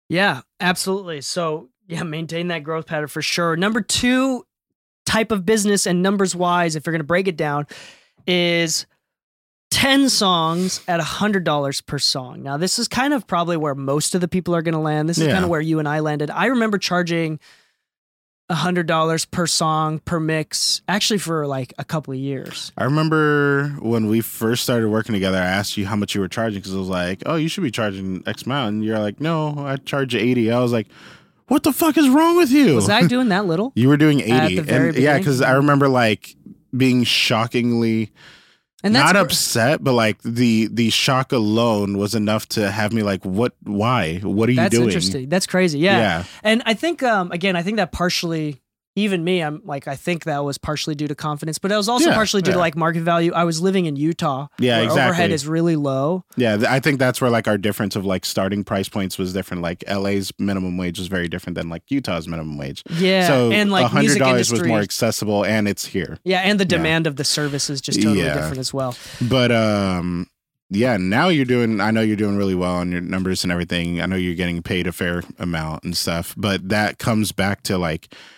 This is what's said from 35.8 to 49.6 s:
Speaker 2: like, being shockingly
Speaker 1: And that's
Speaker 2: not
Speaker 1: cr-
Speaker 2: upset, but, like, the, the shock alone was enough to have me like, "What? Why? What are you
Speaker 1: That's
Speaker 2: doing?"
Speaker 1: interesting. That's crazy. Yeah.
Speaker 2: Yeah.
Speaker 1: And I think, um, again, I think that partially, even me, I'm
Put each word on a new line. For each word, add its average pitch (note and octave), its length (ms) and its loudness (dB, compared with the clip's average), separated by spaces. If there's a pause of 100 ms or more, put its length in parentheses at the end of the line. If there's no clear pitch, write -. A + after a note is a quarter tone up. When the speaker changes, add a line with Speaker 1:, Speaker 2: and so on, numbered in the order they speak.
Speaker 2:
like, A#2+ 460 2 (420)
being B2 280 4
shockingly A#2 1080 0 (720)
Speaker 1:
And G#3 120 2
that's C#4 180 6
Speaker 2:
not D4 60 6
Speaker 1:
cr- C#4 80 4
Speaker 2:
upset, - 580 0
but, C3 80 4
like, A2 300 2
the, A#2 500 2
the A2+ 160 2
shock - 440 0
alone G#2+ 640 2
was G2+ 160 -2
enough G#2+ 360 -2
to G2+ 200 -2
have G#2 240 -2
me A2 80 0
like, G2+ 240 -2
"What? G2+ 260 0 (120)
Why? G2+ 560 0
What G2+ 280 0
are B2 40 2
you B2+ 40 2
Speaker 1:
That's F3+ 180 2
Speaker 2:
doing?" A#3 140 4
Speaker 1:
interesting. D3 400 -2
That's F3+ 180 -2
crazy. F3+ 340 0
Yeah. F#3 180 4
Speaker 2:
Yeah. F#2 260 0 (180)
Speaker 1:
And A3 220 2
I A3+ 100 0
think, D#4+ 280 -4
um, G3+ 280 0
again, F3+ 260 -2
I E3+ 60 -2
think G#3 140 -2
that F#3+ 160 -2
partially, E3 720 -2 (340)
even F#3+ 260 0
me, F3+ 180 0
I'm D3+ 240 -6